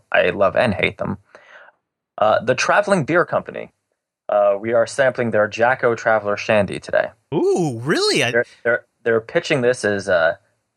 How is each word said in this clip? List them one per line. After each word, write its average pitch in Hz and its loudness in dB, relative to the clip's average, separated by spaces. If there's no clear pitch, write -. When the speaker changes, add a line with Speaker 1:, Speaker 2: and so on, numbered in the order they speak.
Speaker 1:
I 90 2
love 95 0
and 117 2
hate 87 -2
them. - -6
Uh, 107 2
the 127 0
Traveling 196 0
Beer 160 0
Company. 67 -8
Uh, 101 4
we 113 -4
are 113 2
sampling 127 0
their 107 2
Jacko 117 0
Traveler 107 0
Shandy 101 0
today. - -2
Speaker 2:
Ooh, 175 -2
really? 240 0
I 113 0
Speaker 1:
They're, 117 0
they're, 117 -2
they're 113 0
pitching 147 -2
this 120 0
as, 98 -2
uh, 85 2